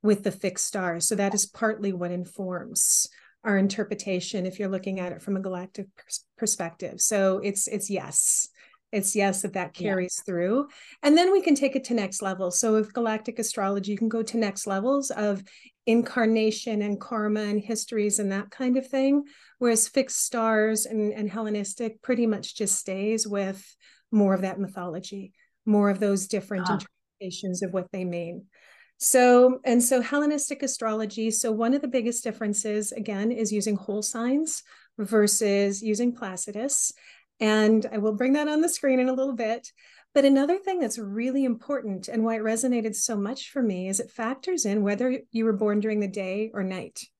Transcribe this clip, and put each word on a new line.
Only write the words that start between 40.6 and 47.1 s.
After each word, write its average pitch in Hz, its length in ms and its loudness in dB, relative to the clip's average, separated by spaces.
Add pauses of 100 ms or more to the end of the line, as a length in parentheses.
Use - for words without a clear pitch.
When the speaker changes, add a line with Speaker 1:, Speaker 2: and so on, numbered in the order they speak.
Speaker 1:
that's 240 200 -2
really 233 460 -2
important 226 600 -4
and 220 180 -2
why 226 120 0
it 214 60 -4
resonated 226 520 0
so - 220 -2
much 202 340 -6
for 285 100 -4
me 190 280 0
is 190 100 -2
it 233 140 -8
factors 269 520 -4
in 208 200 0
whether 240 340 0 (140)
you 226 120 0
were 226 80 2
born 208 280 2
during 214 180 -2
the 202 80 -2
day 202 480 -6
or 202 80 -4
night. 185 400 -8 (180)